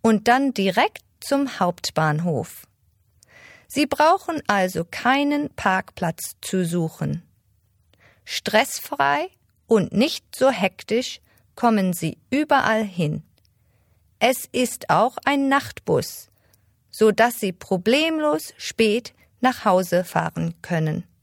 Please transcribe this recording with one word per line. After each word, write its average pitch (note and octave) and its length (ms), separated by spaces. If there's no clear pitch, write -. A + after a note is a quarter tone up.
und A3 260
dann C4 280
direkt G3 480
zum C#4 380
Hauptbahnhof. D#3+ 1080
Sie D4 180
brauchen D#4+ 600
also F#3 380
keinen C#4+ 680
Parkplatz - 920
zu F#3 240
suchen. E3 580
Stressfrei C4+ 1040
und G#3 260
nicht - 420
so C4 140
hektisch G#3+ 720
kommen G3+ 380
Sie E3+ 240
überall C4 540
hin. E3 400
Es B3+ 320
ist - 360
auch G#3 380
ein C#4 220
Nachtbus, - 840
so G#3+ 220
dass A3+ 300
Sie F#3+ 120
problemlos D4+ 1040
spät - 560
nach - 260
Hause F#3 380
fahren E3 580
können. D#3+ 420